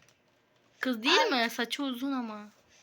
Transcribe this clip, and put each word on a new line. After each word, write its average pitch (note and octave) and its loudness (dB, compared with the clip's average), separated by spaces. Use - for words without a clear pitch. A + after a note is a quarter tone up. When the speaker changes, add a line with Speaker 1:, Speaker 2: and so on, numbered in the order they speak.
Speaker 1:
Kız A#3+ -2
değil E4+ 6
Speaker 2:
Abi. G#4 2
Speaker 1:
mi? A#3 2
Saçı A#3 -4
uzun C4 -4
ama. A3 -6